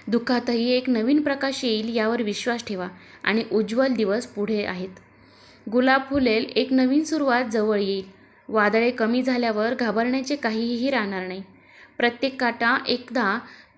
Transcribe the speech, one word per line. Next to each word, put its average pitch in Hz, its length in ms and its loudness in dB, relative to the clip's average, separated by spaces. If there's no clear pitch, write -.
दुःखातही 240 640 0
एक 254 180 0
नवीन 254 320 2
प्रकाश 277 440 -2
येईल, 220 300 -2
यावर 226 260 0
विश्वास 226 440 -4
ठेवा 185 220 -6
आणि 220 280 2
उज्ज्वल 226 420 0
दिवस 214 320 0
पुढे 208 380 -4
आहेत. 185 260 -6
गुलाब 262 380 4
फुलेल, 247 360 2
एक 262 180 0
नवीन 262 300 4
सुरुवात 269 480 0
जवळ 214 280 2
येईल. 196 440 -4
वादळे 220 420 4
कमी 240 320 0
झाल्यावर 233 500 0
घाबरण्याचे 247 600 0
काहीही 233 540 -2
राहणार 196 380 -2
नाही. 185 140 -10
प्रत्येक 262 440 0
काटा 240 460 0
एकदा 240 520 -2